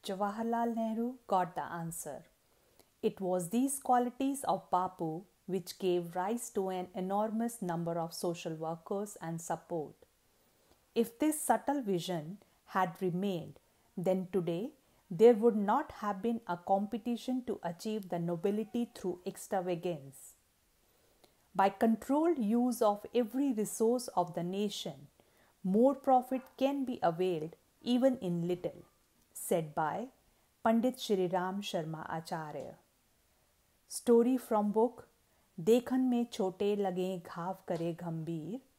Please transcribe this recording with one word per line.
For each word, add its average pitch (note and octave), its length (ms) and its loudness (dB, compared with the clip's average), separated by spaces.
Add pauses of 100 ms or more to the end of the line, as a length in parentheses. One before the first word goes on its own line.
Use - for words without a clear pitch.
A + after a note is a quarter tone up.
Jawaharlal A3+ 680 -2
Nehru A3+ 280 -2 (280)
got F3+ 200 2
the C#3+ 120 -4 (100)
answer. E3 400 -8 (920)
It G#3 160 -16
was F3+ 240 0
these B3+ 260 2 (140)
qualities B3 520 2 (120)
of F#3 180 -6
Bapu F3+ 380 -2 (360)
which F#3 320 -6
gave F3 380 0
rise G#3+ 420 -4
to F#3+ 60 0 (140)
an F3+ 100 -6 (140)
enormous G#3+ 680 -2
number E3+ 240 -2 (120)
of E3 160 -10
social E3 420 -4
workers G3 500 -6 (140)
and E3 120 -6
support. E3 540 -6 (1080)
If A#3 160 -6
this D4+ 200 2
subtle C4+ 400 2 (120)
vision E3 340 -2 (480)
had F#3 260 0
remained, F3+ 600 -2 (360)
then F#3 360 0
today F3+ 400 0 (500)
there A#3 240 12
would G#3+ 240 4
not C#4+ 220 2 (100)
have G#3 240 -2
been A#3 220 0
a F3 100 -4 (160)
competition A#3+ 680 -2
to - 180 -4
achieve F#3+ 460 -6
the F3 100 -2
nobility G3+ 680 0 (120)
through F3+ 280 -6
extravagance. F3 1120 -4 (1200)
By F#3+ 140 6
controlled C4+ 680 2
use A#3+ 420 2
of G#3 240 2 (100)
every B3+ 380 0
resource A3+ 560 0
of E3 260 -2
the E3+ 100 -4
nation, F3+ 640 -4 (560)
more A3+ 300 6
profit B3+ 480 2 (140)
can C#4 280 0
be B3 180 -4
availed E3+ 540 0 (260)
even B3 360 4
in F3 280 -2
little, F3 380 -4 (480)
said D#3+ 420 -2
by F3 340 -2 (560)
Pandit A#3 360 2
Shri F#3 260 0
Ram F#3 340 -2
Sharma D#3+ 480 -6
Acharya. D#3+ 640 -8 (1120)
Story A#3+ 500 4
from G#3+ 340 0
book, A3+ 340 0 (540)
देखन B3 400 4
में A#3+ 320 2
छोटे G3+ 440 0
लगे F#3 500 -2
घाव F3 300 -6 (120)
करे E3+ 240 -2 (100)
गंभीर. E3 580 -6 (180)